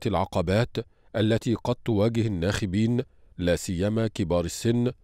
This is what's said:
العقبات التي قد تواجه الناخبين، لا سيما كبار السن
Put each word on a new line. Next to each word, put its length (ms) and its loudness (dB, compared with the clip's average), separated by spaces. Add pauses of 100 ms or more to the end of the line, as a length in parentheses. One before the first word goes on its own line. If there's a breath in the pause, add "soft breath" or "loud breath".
العقبات 720 0 (380)
التي 380 2
قد 220 -2 (100)
تواجه 420 2
الناخبين، 760 0 (360)
لا 180 2
سيما 520 -2
كبار 380 0
السن 460 0 (120)